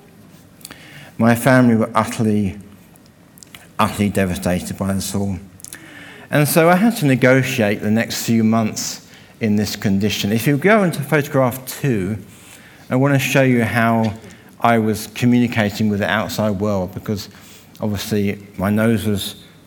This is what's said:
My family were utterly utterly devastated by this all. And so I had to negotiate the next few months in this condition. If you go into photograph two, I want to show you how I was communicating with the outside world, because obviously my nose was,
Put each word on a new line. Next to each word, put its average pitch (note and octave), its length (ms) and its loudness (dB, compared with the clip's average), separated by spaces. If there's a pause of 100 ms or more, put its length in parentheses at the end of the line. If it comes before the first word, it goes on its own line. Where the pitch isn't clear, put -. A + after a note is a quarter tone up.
(1160)
My A#2 180 4
family B2 420 4
were A2 180 0
utterly G#2+ 640 0 (1200)
utterly G#2 300 0
devastated F2+ 680 -2
by G2 140 -4
this F#2+ 220 -6
all. G2 240 -4 (920)
And D3 180 2
so E3 200 4
I F3+ 80 6
had G#3+ 200 2
to D3+ 100 -2
negotiate B2+ 760 2
the G#2 100 -2
next A2 340 -2
few A2+ 180 2
months A2 680 -2 (320)
in G#2 160 0
this G#2 200 -2
condition. G2+ 560 -2
If A2+ 140 -2
you C#3+ 100 2
go G3+ 260 2
into D#3+ 200 -2
photograph C3+ 640 -2
two, G#2+ 520 -4 (680)
I A#2+ 80 -2
want C#3 180 2
to C3+ 40 2
show C3+ 240 2
you B2 220 4
how A2+ 500 0 (460)
I A#2 180 4
was G#2+ 300 -2
communicating A#2 800 0
with G#2 100 0
the G2+ 100 -2
outside G2+ 520 -2
world, G2+ 340 -2
because - 340 -8 (520)
obviously G2+ 680 -4 (100)
my F#2+ 140 -2
nose G#2+ 340 2
was, - 380 -4 (240)